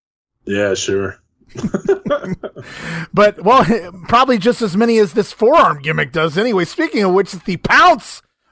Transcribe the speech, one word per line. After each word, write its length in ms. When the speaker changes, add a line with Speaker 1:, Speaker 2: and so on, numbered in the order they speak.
Speaker 1:
Yeah, 300
sure. 460
<laughs> 60
Speaker 2:
But, 300
well, 220
<laughs> 420
probably 300
just 240
as 140
many 220
as 160
this 180
forearm 500
gimmick 300
does 260
anyway. 280
Speaking 380
of 100
which, 200
it's 100
the 140
Pounce 640